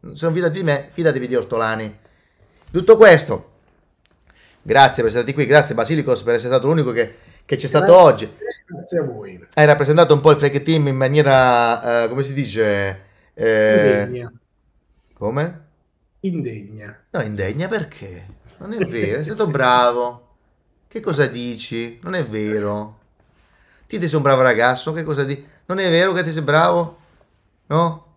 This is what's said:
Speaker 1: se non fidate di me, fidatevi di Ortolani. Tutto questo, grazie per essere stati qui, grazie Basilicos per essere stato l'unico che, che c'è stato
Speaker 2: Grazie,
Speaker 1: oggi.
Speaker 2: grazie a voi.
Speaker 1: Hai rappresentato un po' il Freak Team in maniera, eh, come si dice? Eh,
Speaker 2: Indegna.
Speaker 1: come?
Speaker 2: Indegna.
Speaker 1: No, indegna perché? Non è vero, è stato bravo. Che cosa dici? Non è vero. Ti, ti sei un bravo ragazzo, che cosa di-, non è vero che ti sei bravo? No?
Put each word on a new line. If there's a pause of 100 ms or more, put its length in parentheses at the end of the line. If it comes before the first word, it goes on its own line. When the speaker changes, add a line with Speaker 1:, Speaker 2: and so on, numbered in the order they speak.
(120)
Speaker 1:
se
non
fidate
di
me,
fidatevi
di
Ortolani. (720)
Tutto
questo, (1120)
grazie
per
essere
stati
qui,
grazie
Basilicos
per
essere
stato
l'unico
che, (300)
che
c'è
stato
Speaker 2:
Grazie,
Speaker 1:
oggi. (320)
Speaker 2:
grazie
a
voi.
Speaker 1:
Hai
rappresentato
un
po'
il
Freak
Team
in
maniera,
eh,
come
si
dice? (340)
Eh,
Speaker 2:
Indegna. (840)
Speaker 1:
come? (560)
Speaker 2:
Indegna. (140)
Speaker 1:
No,
indegna
perché? (320)
Non
è
vero,
è
stato
bravo. (580)
Che
cosa
dici?
Non
è
vero. (880)
Ti,
ti
sei
un
bravo
ragazzo,
che
cosa
di-, (220)
non
è
vero
che
ti
sei
bravo? (680)
No? (100)